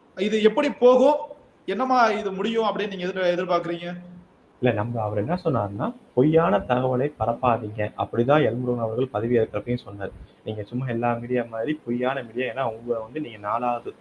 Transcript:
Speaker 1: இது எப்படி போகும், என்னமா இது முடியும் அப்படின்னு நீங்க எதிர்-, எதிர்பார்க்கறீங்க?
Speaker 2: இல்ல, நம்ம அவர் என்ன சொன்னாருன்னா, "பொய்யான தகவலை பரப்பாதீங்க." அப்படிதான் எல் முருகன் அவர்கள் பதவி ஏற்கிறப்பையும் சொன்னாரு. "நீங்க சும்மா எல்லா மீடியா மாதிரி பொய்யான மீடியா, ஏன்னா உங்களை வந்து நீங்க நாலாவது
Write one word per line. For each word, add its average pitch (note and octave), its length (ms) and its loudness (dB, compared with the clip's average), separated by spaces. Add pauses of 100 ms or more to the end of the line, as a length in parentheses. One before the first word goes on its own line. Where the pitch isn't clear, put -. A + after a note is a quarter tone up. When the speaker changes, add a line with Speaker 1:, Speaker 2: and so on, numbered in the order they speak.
(220)
Speaker 1:
இது G#3 220 2
எப்படி A3 280 4
போகும், B3+ 440 6 (500)
என்னமா B3 420 2
இது G3+ 240 -2
முடியும் A3+ 340 -2
அப்படின்னு G3 300 -2
நீங்க F3+ 100 -6
எதிர்-, F3+ 340 0
எதிர்பார்க்கறீங்க? F3 580 -2 (640)
Speaker 2:
இல்ல, A#2+ 140 4
நம்ம A2+ 260 -4
அவர் G#2+ 160 -4
என்ன D3 260 -2
சொன்னாருன்னா, A#2+ 520 -2 (180)
"பொய்யான E3 460 4
தகவலை B2+ 600 0
பரப்பாதீங்க." A2 800 -2
அப்படிதான் A#2+ 460 2
எல் A#2 140 0
முருகன் B2 260 -2
அவர்கள் A2 240 -2
பதவி A#2 300 0
ஏற்கிறப்பையும் A2 480 -2
சொன்னாரு. G2+ 260 -8 (320)
"நீங்க G#2+ 200 -8
சும்மா B2+ 240 -6
எல்லா A#2+ 260 0
மீடியா A#2+ 360 -2
மாதிரி A#2 360 -4
பொய்யான B2 380 -2
மீடியா, A#2 300 -6
ஏன்னா B2+ 160 -4
உங்களை A2+ 320 -4
வந்து A#2+ 180 -10
நீங்க A#2 180 -10
நாலாவது A#2 640 -4